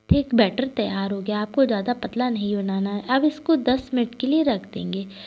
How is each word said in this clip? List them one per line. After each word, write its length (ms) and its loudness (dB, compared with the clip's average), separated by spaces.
थिक 220 2
बैटर 420 4
तैयार 340 -2
हो 100 -4
गया। 200 -2
आपको 240 2
ज़्यादा 300 0
पतला 360 -4
नहीं 260 -2
बनाना 340 -2
है। 180 -4
अब 160 2
इसको 340 2
दस 360 0
मिनट 200 0
के 120 -6
लिए 180 2
रख 300 -2
देंगे। 320 -6